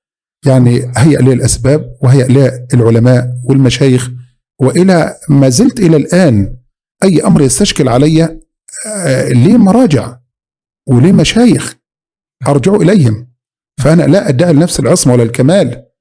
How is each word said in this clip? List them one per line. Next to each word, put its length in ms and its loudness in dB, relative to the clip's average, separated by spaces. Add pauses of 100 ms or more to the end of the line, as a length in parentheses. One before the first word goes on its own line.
(460)
يعني 500 0
هيأ 220 2
لي 140 2
الأسباب 680 -4
وهيأ 240 2
لي 480 0
العلماء 680 0
والمشايخ، 680 0 (500)
وإلى 560 0 (120)
ما 200 2
زلت 320 0
إلى 160 2
الآن 600 0 (480)
أي 220 2
أمر 160 2
يستشكل 460 -2
علي، 520 0 (460)
آه، 420 -4
لي 300 2
مراجع 600 0 (720)
ولي 240 2
مشايخ 640 0 (720)
أرجع 280 0
إليهم، 580 0 (500)
فأنا 200 2
لا 260 0
أدعي 240 0
لنفس 280 0
العصمة 320 0
ولا 100 2
الكمال. 640 -2 (140)